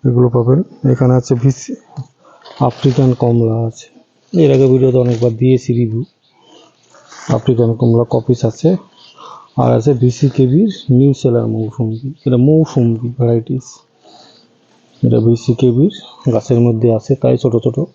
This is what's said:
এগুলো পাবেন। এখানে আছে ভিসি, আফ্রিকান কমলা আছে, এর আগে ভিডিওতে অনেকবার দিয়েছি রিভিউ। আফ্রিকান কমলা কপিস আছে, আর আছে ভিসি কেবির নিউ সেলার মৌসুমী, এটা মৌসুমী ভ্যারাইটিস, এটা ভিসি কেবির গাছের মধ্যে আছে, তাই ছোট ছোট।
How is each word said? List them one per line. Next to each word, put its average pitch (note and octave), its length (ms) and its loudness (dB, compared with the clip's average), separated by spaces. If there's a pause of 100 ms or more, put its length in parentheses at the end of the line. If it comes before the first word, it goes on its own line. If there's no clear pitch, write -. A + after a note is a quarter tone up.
এগুলো B2 320 2
পাবেন। B2+ 240 2 (320)
এখানে B2+ 280 2
আছে B2+ 220 -4
ভিসি, C3+ 320 -4 (920)
আফ্রিকান C3 420 0 (120)
কমলা A#2 340 0 (140)
আছে, - 180 -18 (460)
এর D#3+ 220 4
আগে C3+ 160 4
ভিডিওতে B2+ 340 2
অনেকবার A#2+ 260 0 (100)
দিয়েছি B2+ 280 0 (100)
রিভিউ। A#2 240 -4 (1300)
আফ্রিকান A#2 320 0 (100)
কমলা A#2 340 2
কপিস A#2+ 360 -2
আছে, D#3+ 200 -2 (920)
আর B2 160 2
আছে A#2 140 0 (100)
ভিসি B2+ 340 0
কেবির C#3+ 360 2 (260)
নিউ C#3 140 4 (100)
সেলার A#2 340 0
মৌসুমী, A2 420 -6 (280)
এটা B2+ 120 2 (100)
মৌসুমী C#3+ 480 2 (220)
ভ্যারাইটিস, A#2+ 480 -2 (1400)
এটা A#2+ 240 2
ভিসি A#2 340 0
কেবির C3 340 2 (400)
গাছের A#2 320 0
মধ্যে A#2 220 0 (100)
আছে, - 140 -6 (100)
তাই B2+ 220 2
ছোট A#2 100 0 (120)
ছোট। A#2 120 -2 (180)